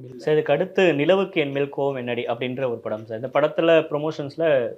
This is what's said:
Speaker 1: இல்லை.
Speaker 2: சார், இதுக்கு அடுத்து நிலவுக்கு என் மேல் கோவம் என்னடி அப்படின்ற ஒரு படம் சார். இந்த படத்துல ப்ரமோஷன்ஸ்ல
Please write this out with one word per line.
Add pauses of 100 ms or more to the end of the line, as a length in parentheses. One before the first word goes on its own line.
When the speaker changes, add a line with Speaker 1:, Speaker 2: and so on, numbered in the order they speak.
Speaker 1:
இல்லை.
Speaker 2:
சார்,
இதுக்கு
அடுத்து
நிலவுக்கு
என்
மேல்
கோவம்
என்னடி
அப்படின்ற
ஒரு
படம்
சார்.
இந்த
படத்துல
ப்ரமோஷன்ஸ்ல